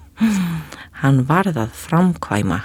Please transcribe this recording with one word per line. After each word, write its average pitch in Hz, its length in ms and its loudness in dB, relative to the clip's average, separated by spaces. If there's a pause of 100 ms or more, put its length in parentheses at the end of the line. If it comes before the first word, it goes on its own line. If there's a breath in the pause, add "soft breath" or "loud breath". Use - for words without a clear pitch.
(1040 loud breath)
Hann 135 240 4
varð 175 320 0
að 110 160 -4
framkvæma 104 880 0